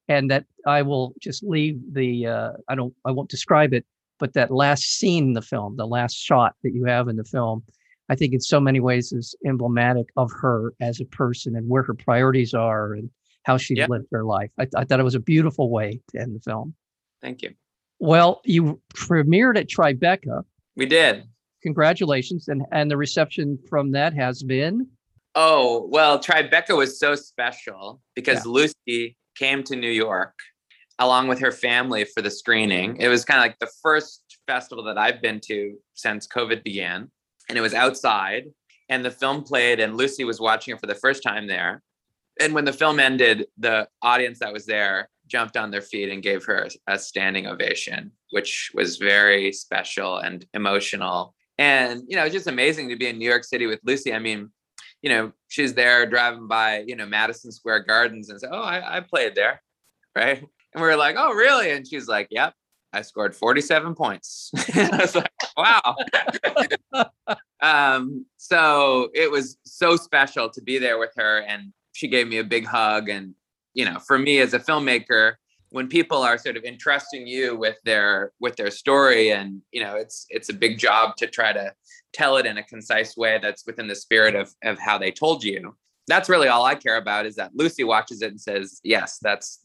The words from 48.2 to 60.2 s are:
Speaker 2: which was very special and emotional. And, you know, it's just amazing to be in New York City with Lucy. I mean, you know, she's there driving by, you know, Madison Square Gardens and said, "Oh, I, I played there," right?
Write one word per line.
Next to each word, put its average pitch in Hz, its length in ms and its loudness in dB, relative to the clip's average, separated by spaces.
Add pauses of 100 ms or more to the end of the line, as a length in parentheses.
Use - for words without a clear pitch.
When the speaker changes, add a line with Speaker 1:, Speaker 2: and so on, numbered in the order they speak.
Speaker 2:
which - 420 -4
was 92 240 -2
very 101 560 4
special - 640 -6
and 92 380 -8
emotional. 98 800 -2 (240)
And, 127 500 2
you - 80 -6
know, 160 80 2
it's 156 100 -2
just 185 120 -6
amazing 139 420 0
to 120 80 -8
be 120 120 -4
in 113 100 -8
New 117 100 -2
York 120 160 2
City 120 220 -4
with 107 180 -4
Lucy. 127 300 -2
I 110 40 -4
mean, 107 320 -8 (520)
you 143 80 -2
know, 110 220 0 (160)
she's 131 260 -2
there 123 320 4
driving 117 420 0
by, 110 380 0
you 123 100 -10
know, 107 100 -10
Madison 110 460 -4
Square 107 320 -2
Gardens 110 460 0
and 101 100 -18
said, 127 120 -14
"Oh, 214 100 -6
I, 180 340 -6
I 185 40 -4
played 135 340 -2
there," 104 280 0 (540)
right? 131 240 0